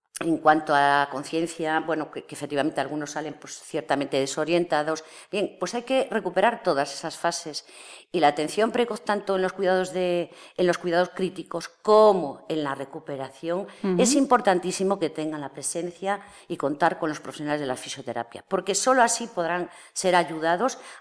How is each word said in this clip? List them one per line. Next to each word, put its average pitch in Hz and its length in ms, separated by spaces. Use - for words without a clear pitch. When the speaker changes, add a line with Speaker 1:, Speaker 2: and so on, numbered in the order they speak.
Speaker 1:
en 165 160
cuanto 156 360
a 143 380
conciencia, 160 720
bueno, 156 280
que, - 140
que - 120
efectivamente 143 440
algunos 147 320
salen, 151 220
pues, - 260
ciertamente 143 580
desorientados. 156 840
Bien, 196 300
pues 180 160
hay 240 80
que 262 260
recuperar 202 540
todas 147 300
esas - 240
fases. - 480
Y 170 80
la 147 80
atención 156 420
precoz, 233 320
tanto 202 320
en 190 60
los 185 100
cuidados 185 400
de, 175 380
en 180 120
los 170 100
cuidados 175 360
críticos 170 540
como 208 800
en 156 160
la 139 120
recuperación, 151 920
Speaker 2:
Ujú. 185 180
Speaker 1:
es 254 140
importantísimo 190 840
que 160 100
tengan 156 320
la 139 100
presencia 175 720
y 170 80
contar 160 420
con 165 120
los 151 100
profesionales 147 400
de 143 80
la 127 80
fisioterapia, - 720
porque 190 260
solo 254 300
así 233 240
podrán 175 420
ser 180 240
ayudados 175 640